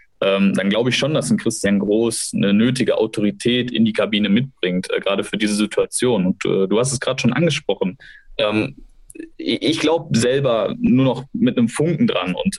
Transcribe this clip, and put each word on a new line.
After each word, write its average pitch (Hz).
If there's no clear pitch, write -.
ähm, 98
dann 95
glaube 117
ich -
schon, 151
dass -
ein 107
Christian 101
Groß 110
eine 101
nötige 113
Autorität 110
in 113
die 107
Kabine 104
mitbringt, 98
äh, -
gerade 98
für -
diese 104
Situation. 104
Und, 92
äh, 95
du 101
hast 131
es -
gerade 131
schon -
angesprochen. -
Ähm, 107
i-, -
ich 143
glaub -
selber 120
nur 127
noch 123
mit 123
einem 117
Funken 165
dran 92
und -